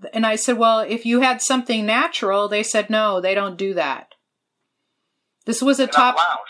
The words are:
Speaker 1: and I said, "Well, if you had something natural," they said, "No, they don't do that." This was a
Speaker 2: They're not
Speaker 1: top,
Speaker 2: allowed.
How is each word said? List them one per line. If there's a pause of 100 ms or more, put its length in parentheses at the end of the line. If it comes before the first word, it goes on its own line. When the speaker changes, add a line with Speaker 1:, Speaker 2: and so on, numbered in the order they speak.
(140)
Speaker 1:
and
I
said,
"Well,
if
you
had
something
natural,"
they
said,
"No,
they
don't
do
that." (1300)
This
was
a
Speaker 2:
They're
not
Speaker 1:
top,
Speaker 2:
allowed.